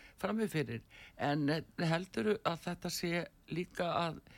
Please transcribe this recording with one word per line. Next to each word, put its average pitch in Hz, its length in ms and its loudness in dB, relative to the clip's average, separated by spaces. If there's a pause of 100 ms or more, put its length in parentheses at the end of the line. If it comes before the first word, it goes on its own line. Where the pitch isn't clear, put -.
(140)
frammi 220 340 0
fyrir. 117 340 -2 (320)
En, 143 340 2
eh, 156 140 2 (120)
heldurðu 185 680 2
að 165 200 0
þetta 175 300 -6
sé 170 360 0 (200)
líka 170 480 -2
að 170 240 2 (200)